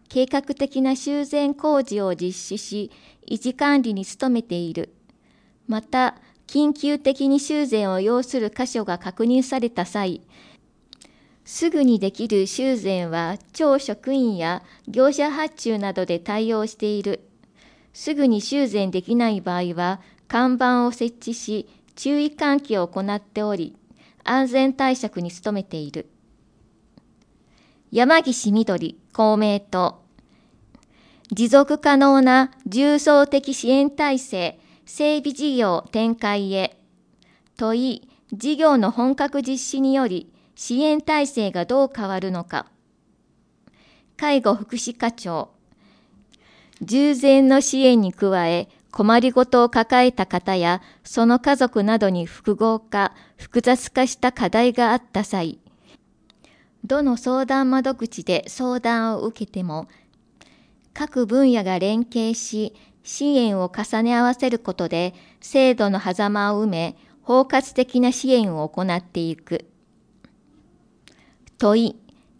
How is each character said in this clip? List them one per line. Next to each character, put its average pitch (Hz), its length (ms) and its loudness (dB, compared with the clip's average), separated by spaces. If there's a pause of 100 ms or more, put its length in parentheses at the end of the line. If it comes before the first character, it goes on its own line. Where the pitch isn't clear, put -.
計 254 180 0
画 277 260 -4
的 277 300 -2
な 262 120 2
修 285 300 -4
繕 285 300 -2
工 294 260 0
事 208 200 -6
を 190 120 -2
実 175 200 -6
施 - 260 -10
し、 208 320 -10 (360)
維 226 120 -6
持 254 160 -6
管 285 260 2
理 226 140 -4
に 190 100 -8
努 - 240 -6
め 233 140 0
て 180 100 -10
い 175 220 -6
る。 - 180 -10 (760)
ま 220 160 -4
た、 254 320 -2 (320)
緊 294 260 2
急 294 240 -2
的 277 300 -2
に 277 120 2
修 294 280 -2
繕 208 260 -2
を 185 60 -2
要 240 240 0
す 254 160 -6
る 214 100 -2
箇 254 160 -6
所 226 200 -6
が 175 120 -4
確 226 280 -6
認 254 180 2
さ 262 160 -4
れ 233 100 -2
た 180 160 -6
際、 190 360 -6 (1200)
す - 240 -4
ぐ 302 140 0
に 233 160 4
で 196 120 -4
き 220 160 -8
る 196 200 0
修 262 280 -2
繕 185 360 -4
は 170 260 -6 (160)
町 285 240 2
職 262 340 -8
員 240 260 0
や 170 260 -6 (240)
業 262 240 2
者 285 180 -2
発 311 280 -6
注 226 200 -4
な 202 160 -6
ど 185 140 -4
で 175 100 -2
対 220 380 -4
応 214 100 -2
し 220 100 -12
て 214 120 -6
い 208 160 -4
る。 - 260 -8 (640)
す 294 220 -6
ぐ 285 100 2
に 220 160 2
修 277 260 -2
繕 196 220 -2
で 180 140 -4
き 226 120 -2
な 240 140 2
い 202 120 -4
場 180 160 -4
合 180 180 -4
は、 180 260 -4 (260)
看 254 280 0
板 247 320 2
を 240 40 -2
設 240 260 -6
置 233 180 -10
し、 - 340 -8 (260)
注 294 240 -2
意 294 160 -2
喚 285 240 0
起 226 200 -2
を 175 80 -2
行 190 140 -8
っ 202 180 -4
て 214 240 -8
お 208 120 -2
り、 170 200 -8 (480)
安 262 240 0
全 262 260 2
対 262 220 0
策 214 260 -8
に 175 80 -8
努 - 220 -8
め 202 100 -4
て 185 160 -12
い 147 140 -10
る。 - 180 -12 (1800)
山 294 320 4
岸 240 280 -2
み 220 140 4
ど 185 100 0
り、 165 240 -6 (140)
公 214 240 2
明 208 220 0
党。 185 420 -4 (1300)
持 214 160 4
続 277 300 6
可 285 180 4
能 269 280 6
な 262 260 4 (160)
重 277 320 2
層 285 300 6
的 277 260 -2
支 240 160 -4
援 277 220 2
体 285 260 -2
制、 185 420 -6 (260)
整 302 340 -2
備 277 140 -4
事 277 220 -4
業 196 360 0
展 226 240 -2
開 202 400 -4
へ。 - 260 -6 (760)
問 226 220 -2
い、 254 300 -6 (240)
事 247 240 -4
業 294 220 4
の 196 100 2
本 247 240 0
格 285 300 -4
実 262 160 -6
施 269 220 -6
に 269 120 2
よ 269 140 0
り、 180 260 -8 (220)
支 247 260 -4
援 302 180 0
体 294 280 -2
制 214 240 -4
が 175 140 -4
ど 269 200 2
う 269 100 -2
変 208 140 -6
わ 190 100 -4
る 185 120 -6
の 175 120 -6
か。 175 220 -8 (1500)
介 285 240 2
護 214 140 2
福 226 220 -8
祉 240 200 -10
課 240 140 -2
長。 170 400 -8 (1300)
従 277 340 2
前 269 280 6
の 269 180 6
支 262 240 0
援 247 160 6
に 185 120 -2
加 185 340 0
え、 170 200 -2 (220)
困 226 300 4
り 254 100 4
ご 254 160 4
と 247 180 4
を 240 60 2
抱 247 380 4
え 254 40 4
た 196 140 -4
方 185 300 -2
や、 175 260 0 (220)
そ 233 240 0
の 240 120 6
家 277 160 2
族 247 280 0
な 220 160 2
ど 202 100 2
に 175 160 -2
複 - 300 -4
合 220 240 0
化、 202 340 -2 (240)
複 - 240 -4
雑 247 300 2
化 262 160 0
し - 100 -10
た 254 140 0
課 214 180 -2
題 233 240 2
が 233 180 2
あ 240 40 4
っ 240 80 -4 (100)
た 208 100 -2
際、 175 360 -6 (1200)
ど 277 200 0
の 254 120 2
相 254 300 -2
談 269 240 2
窓 262 240 0
口 226 300 -8
で - 240 0
相 254 320 -4
談 226 340 0
を - 80 -6
受 226 240 -8
け - 60 -12
て 185 100 -8
も、 160 260 -8 (1080)
各 262 320 -2
分 254 260 4
野 220 100 0
が 185 140 -2
連 214 340 0
携 226 220 -2
し、 214 400 -6 (280)
支 - 240 -8
援 240 340 2
を 180 140 -2
重 220 300 -2
ね 240 120 2
合 240 80 2
わ 247 100 2
せ 254 160 -2
る 233 100 -2
こ 190 140 -6
と 175 140 -4
で、 175 280 -4 (240)
制 262 340 4
度 220 160 0
の 190 100 0
狭 202 300 -2
間 208 240 0
を 208 120 0
埋 - 20 0
め、 170 280 -4 (280)
包 254 200 4
括 262 300 -2
的 254 280 0
な 247 100 2
支 262 200 -4
援 208 260 2
を 151 120 -4
行 175 120 -8
っ 180 200 -2
て 175 200 -8
い 165 140 -4
く。 - 300 -8 (1900)
問 226 300 4
い、 - 80 -8 (440)